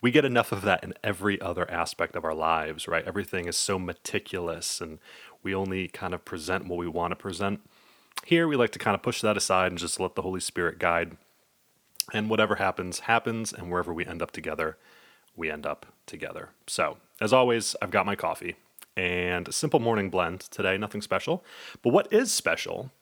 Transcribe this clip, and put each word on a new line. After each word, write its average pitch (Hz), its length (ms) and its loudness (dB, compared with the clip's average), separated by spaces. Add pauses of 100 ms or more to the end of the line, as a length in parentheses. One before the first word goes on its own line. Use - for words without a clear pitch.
we 123 100 4
get 123 140 8
enough 120 260 2
of 98 120 -4
that 98 200 4
in 90 100 -8 (120)
every 98 340 -2
other 87 320 -2
aspect 85 460 -2
of 80 80 -4
our 80 80 0
lives, 80 520 0
right? 82 220 0
Everything 90 400 -4
is 85 80 -4
so 95 240 0
meticulous, 87 1000 -6
and 78 180 -10 (420)
we 95 140 -2
only 95 320 -2
kind 90 260 -8
of 87 120 -8
present 87 420 -4
what 87 120 -4
we 87 80 -2
want 85 240 -2
to 90 40 -4
present. 98 460 -4 (640)
Here, 170 200 4
we 147 120 2
like 120 140 4
to - 80 -12
kind 101 160 2
of - 80 -4
push - 180 -2
that 104 160 2
aside 92 340 2
and 90 60 -6
just 85 240 -4
let 92 140 -2
the 95 80 -4
Holy 92 180 -4
Spirit - 380 -2
guide. 85 360 0 (1000)
And 107 160 -2
whatever 107 260 4
happens, 92 460 -2
happens, 113 520 0
and 87 180 -8
wherever 87 220 0
we 85 120 -4
end 85 160 -6
up 85 100 -6
together, 78 460 -4 (560)
we 82 160 -4
end 76 160 -6
up 73 200 -6 (200)
together. - 440 -10 (160)
So, 78 320 -2 (240)
as 104 100 4
always, 123 500 6
I've 98 100 -4
got 95 140 4
my 101 100 0
coffee 87 400 -2 (420)
and 90 500 0
a - 60 -8
simple 151 260 4
morning 113 300 2
blend 90 300 0
today, 95 380 0
nothing 104 240 -4
special. 143 440 -2 (380)
But 123 100 4
what - 180 6
is 226 200 4
special - 600 -2 (100)